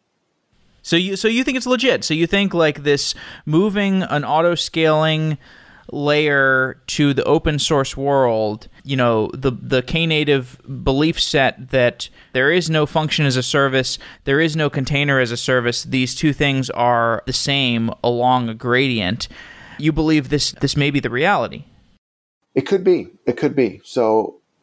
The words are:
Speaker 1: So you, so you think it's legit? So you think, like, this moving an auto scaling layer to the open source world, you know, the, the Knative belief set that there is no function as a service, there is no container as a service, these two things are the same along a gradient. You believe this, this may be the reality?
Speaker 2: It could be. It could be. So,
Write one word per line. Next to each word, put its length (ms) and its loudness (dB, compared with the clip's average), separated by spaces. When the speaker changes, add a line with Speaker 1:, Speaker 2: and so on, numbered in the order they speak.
Speaker 1:
So 140 -2
you, 200 0
so 120 0
you 160 2
think 120 -2
it's 100 -4
legit? 380 0
So 100 -2
you 120 0
think, 280 0
like, 280 2
this 320 0
moving 600 2
an 200 -2
auto 300 2
scaling 840 0
layer 960 2
to 260 2
the 120 0
open 340 2
source 380 0
world, 720 0
you 120 -4
know, 380 2
the, 160 0
the 320 -2
Knative 1000 -2
belief 360 2
set 500 0
that 380 0
there 180 2
is 200 0
no 160 2
function 400 0
as 100 2
a 60 0
service, 560 0
there 160 2
is 160 0
no 140 0
container 480 0
as 120 0
a 60 -6
service, 480 0
these 300 -2
two 180 0
things 380 0
are 560 0
the 60 -6
same 580 0
along 460 2
a 60 -8
gradient. 720 0
You 140 0
believe 360 2
this, 240 -2
this 240 -2
may 140 2
be 100 0
the 100 -4
reality? 540 -2
Speaker 2:
It 80 2
could 220 -2
be. 240 2
It 100 0
could 180 -2
be. 300 0
So, 560 0